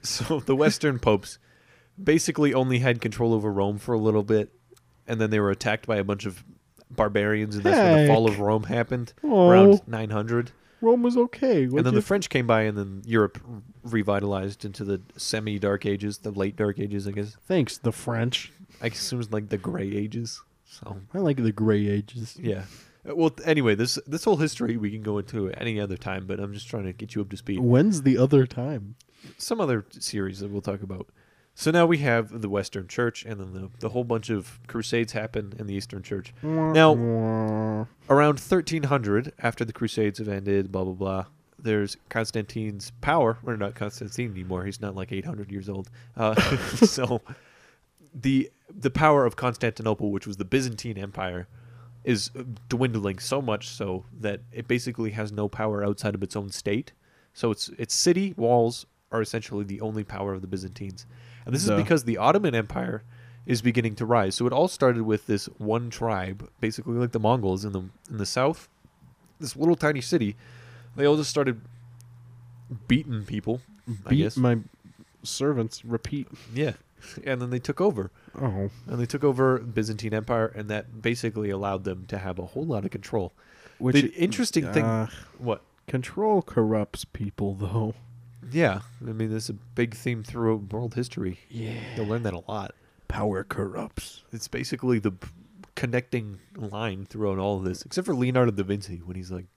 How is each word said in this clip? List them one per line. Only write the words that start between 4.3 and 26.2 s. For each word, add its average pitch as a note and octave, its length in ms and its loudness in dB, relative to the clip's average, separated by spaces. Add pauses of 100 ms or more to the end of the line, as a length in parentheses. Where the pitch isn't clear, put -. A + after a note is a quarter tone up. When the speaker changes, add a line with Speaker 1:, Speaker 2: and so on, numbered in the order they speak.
Speaker 1:
and A2+ 120 -4
then G#2+ 100 2
they G#2+ 100 4
were G2+ 120 4
attacked G#2+ 360 -2
by A2 100 2
a G2 60 2
bunch G2+ 220 -2
of F#2 180 -10 (460)
barbarians, G#2 640 0
and G2+ 80 -4
that's - 140 6
when E3 300 8
the C#3+ 60 8
fall A2+ 140 6
Speaker 2:
Heck. G#2+ 80 4
Speaker 1:
of G2+ 40 -6
Rome G#2+ 240 2
happened A#2+ 500 -2 (100)
Speaker 2:
Oh. G3+ 260 8
Speaker 1:
around G3 380 12
nine A2 220 -4
hundred. A2+ 420 0 (300)
Speaker 2:
Rome A#3+ 220 6
was A#3+ 120 2
okay. A#3+ 480 2
Speaker 1:
And B2+ 100 0
Speaker 2:
What'd B2 120 2
Speaker 1:
then B2 80 4
Speaker 2:
you - 60 6
Speaker 1:
the G#2+ 60 -2
French G3 240 0
came B2 180 0
by, A2 160 4
and G#2+ 120 0
then G2 300 -6
Europe A2 340 4 (440)
revitalized G2+ 840 0
into G2+ 180 -8
the G2 160 -2 (160)
semi-Dark G#2 680 -2
Ages, G2+ 340 -2
the G#2+ 120 -8
late G2 240 -2
Dark G#2 240 -2
Ages, G2+ 280 -4
I G2+ 40 -6
guess. G#2 340 -8
Speaker 2:
Thanks, E3+ 320 0
the A#2 140 0
French. A#2 600 -4 (300)
Speaker 1:
I A#2+ 60 -4
assume A#2+ 340 -6
it's A2 100 -6
like G#2 180 -4
the G#2 100 -2
Gray G2 360 -4
Ages. G#2+ 460 -6 (240)
So - 320 -14 (160)
Speaker 2:
I F3+ 60 -4
like D3+ 180 2
the A#2 140 2
Gray G#2 360 4
Ages. G#2 540 -4
Speaker 1:
yeah. F#2+ 220 -4 (440)
Uh, D3 80 -6
well, E3 140 4
th-, - 180 -8
anyway, C3+ 280 4
this, A#2 320 0
this D3+ 160 -6
whole G3+ 140 4
history B2 380 0
we G#2 140 -2
can G#2+ 140 -8
go G#2 160 -2
into G2+ 320 -4
any A2+ 280 -4
other G2 180 -4
time, F#2+ 280 -6